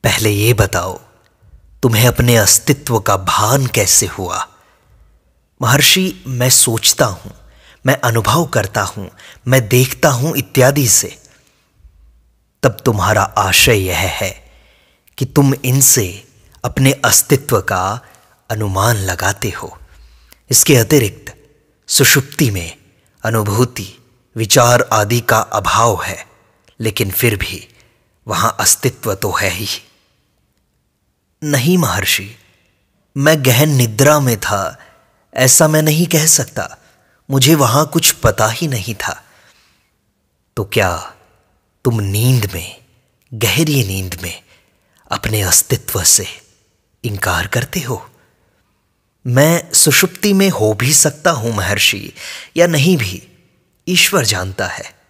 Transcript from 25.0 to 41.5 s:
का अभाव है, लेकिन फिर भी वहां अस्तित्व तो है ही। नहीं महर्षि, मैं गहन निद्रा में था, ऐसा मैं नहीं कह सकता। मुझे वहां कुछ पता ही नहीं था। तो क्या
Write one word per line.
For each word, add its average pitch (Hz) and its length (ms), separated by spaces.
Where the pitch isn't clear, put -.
का 113 180
अभाव 107 640
है, - 240
लेकिन 107 320
फिर 113 240
भी - 320
वहां 107 240
अस्तित्व - 640
तो 95 160
है 98 180
ही। 95 180
नहीं 147 340
महर्षि, 101 580
मैं 147 280
गहन 135 240
निद्रा 131 500
में 120 200
था, 98 380
ऐसा 131 300
मैं 156 140
नहीं 156 260
कह 156 180
सकता। - 520
मुझे 139 240
वहां 139 300
कुछ 160 260
पता 110 360
ही 113 200
नहीं 113 280
था। - 280
तो 107 60
क्या 95 520